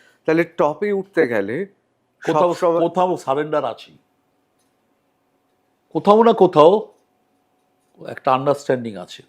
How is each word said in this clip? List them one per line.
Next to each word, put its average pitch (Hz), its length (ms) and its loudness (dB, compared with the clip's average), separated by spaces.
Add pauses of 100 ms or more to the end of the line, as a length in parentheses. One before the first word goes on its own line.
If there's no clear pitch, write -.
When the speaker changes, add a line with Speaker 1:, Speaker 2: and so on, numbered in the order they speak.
(260)
Speaker 1:
তাহলে 165 180 0
টপে 170 480 -4
উঠতে 185 360 -2
গেলে 117 380 -4 (600)
Speaker 2:
কোথাও, 165 280 0
Speaker 1:
সব 165 60 -12
সময় 170 200 0
Speaker 2:
কোথাও 170 380 -2
সারেন্ডার 147 480 -4
আছে, - 260 -12 (2000)
কোথাও 208 340 2
না 226 100 4
কোথাও 185 600 4 (1120)
একটা 131 260 -2
আন্ডারস্ট্যান্ডিং 131 640 -4
আছে, - 340 -18